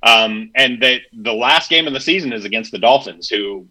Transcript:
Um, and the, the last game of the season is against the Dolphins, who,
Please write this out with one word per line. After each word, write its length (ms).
Um, 520
and 280
the, 160
the 200
last 360
game 180
of 60
the 60
season 340
is 120
against 260
the 60
Dolphins, 500
who, 440